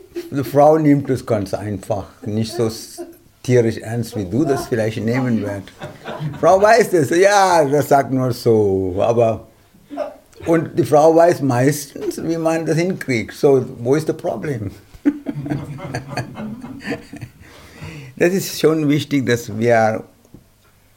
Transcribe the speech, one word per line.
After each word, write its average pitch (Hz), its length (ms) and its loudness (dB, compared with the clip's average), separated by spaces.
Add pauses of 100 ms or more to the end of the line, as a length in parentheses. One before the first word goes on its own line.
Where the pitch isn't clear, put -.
(300)
die 139 140 -4
Frau 143 340 4
nimmt 143 320 2
das 127 160 -2
ganz 101 300 -2
einfach, 101 500 -6 (200)
nicht 107 280 -4
so 117 140 0
s-, - 340 -10 (400)
tierisch 117 380 2
ernst, 113 360 -6
wie 107 100 -4
du 110 200 0
das 135 220 -2
vielleicht 110 360 -2
nehmen 120 380 0
wirst. 101 320 -8 (680)
Frau 302 220 6
weiß 247 300 4
das, 160 180 2
ja, 185 560 4
das 139 240 0
sagt 139 220 4
nur 127 220 0
so, 95 680 2
aber, 107 480 2 (1000)
und 165 320 0
die 156 80 2
Frau 151 300 6
weiß 170 260 6
meistens, 139 840 -2
wie 165 140 -4
man 165 300 -2
das 160 100 0
hinkriegt. 156 560 -4
So, 135 320 4 (140)
wo 123 160 0
ist 151 120 -2
das 156 100 -4
Problem? 147 540 -6 (320)
<laughs> 285 80 2 (3000)
Das 175 140 2
ist - 260 -4
schon 156 300 2
wichtig, 139 380 0
dass 113 320 -2
wir 113 440 2 (920)